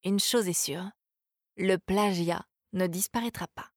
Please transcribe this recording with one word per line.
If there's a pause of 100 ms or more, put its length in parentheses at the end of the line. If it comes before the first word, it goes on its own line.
Une
chose
est
sûre, (640)
le
plagiat (280)
ne
disparaîtra
pas